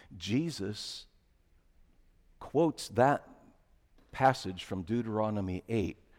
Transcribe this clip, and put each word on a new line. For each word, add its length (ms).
Jesus 880
quotes 500
that 380
passage 520
from 180
Deuteronomy 880
eight 280